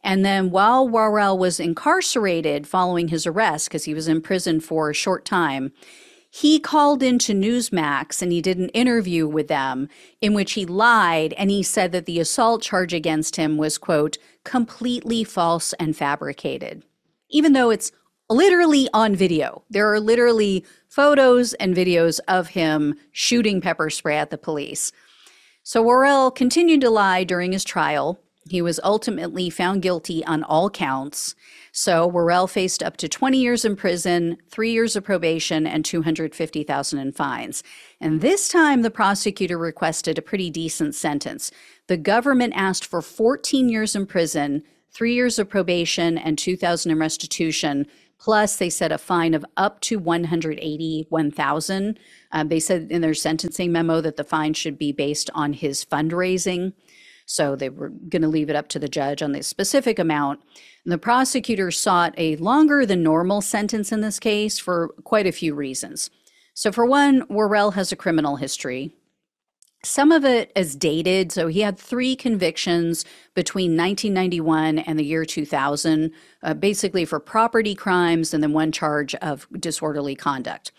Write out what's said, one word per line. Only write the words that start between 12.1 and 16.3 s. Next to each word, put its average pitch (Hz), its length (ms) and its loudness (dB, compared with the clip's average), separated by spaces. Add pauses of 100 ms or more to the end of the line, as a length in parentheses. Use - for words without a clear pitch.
assault 226 420 2
charge 185 320 -2
against 156 440 -2
him 156 200 0
was, 151 220 -2
quote, 151 400 0 (240)
"completely 233 800 -2
false 170 520 0
and 156 220 -2
fabricated," 143 840 -6 (480)